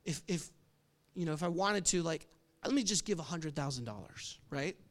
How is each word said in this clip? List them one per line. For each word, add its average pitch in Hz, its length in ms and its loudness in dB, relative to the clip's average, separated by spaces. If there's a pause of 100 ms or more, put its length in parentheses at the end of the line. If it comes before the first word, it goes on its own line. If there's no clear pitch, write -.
if, 165 240 -2
if, 175 200 0 (680)
you 180 80 0
know, 156 80 2
if 151 100 -2
I 175 60 2
wanted 190 380 2
to, 175 180 4
like, 160 240 -2 (360)
"Let 254 100 2
me 269 100 4
just 190 200 2
give 190 140 0
a 165 40 -4
hundred 156 340 -4
thousand 135 280 -2
dollars," - 540 -10 (120)
right? 147 260 -2 (140)